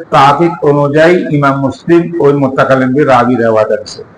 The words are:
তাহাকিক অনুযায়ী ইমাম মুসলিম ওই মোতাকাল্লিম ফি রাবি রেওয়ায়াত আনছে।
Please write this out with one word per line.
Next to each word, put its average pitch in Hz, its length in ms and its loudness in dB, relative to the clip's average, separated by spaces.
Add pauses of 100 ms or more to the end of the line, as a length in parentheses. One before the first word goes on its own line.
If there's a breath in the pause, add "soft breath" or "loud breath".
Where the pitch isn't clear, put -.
(140)
তাহাকিক 156 400 2 (160)
অনুযায়ী 147 460 2 (200)
ইমাম 139 200 0 (100)
মুসলিম 170 360 0 (220)
ওই 143 80 2 (100)
মোতাকাল্লিম 131 540 0
ফি 151 60 2 (120)
রাবি 123 300 2
রেওয়ায়াত 110 320 0
আনছে। - 260 -10 (160)